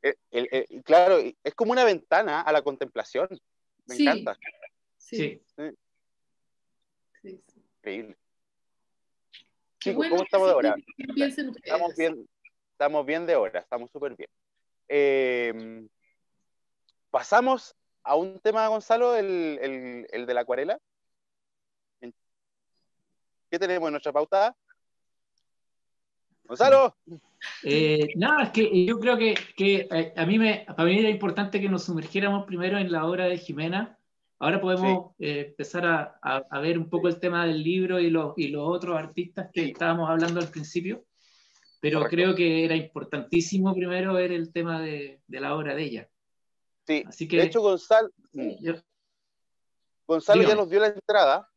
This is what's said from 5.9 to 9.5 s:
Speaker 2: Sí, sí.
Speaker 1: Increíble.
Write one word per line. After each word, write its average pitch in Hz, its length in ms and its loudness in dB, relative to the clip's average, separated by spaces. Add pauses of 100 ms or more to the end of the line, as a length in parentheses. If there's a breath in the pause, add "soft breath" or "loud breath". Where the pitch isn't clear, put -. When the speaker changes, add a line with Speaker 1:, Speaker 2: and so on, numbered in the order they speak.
Speaker 2:
Sí, 185 260 -20
sí. - 140 -20 (160)
Speaker 1:
Increíble. 107 400 -14 (1600)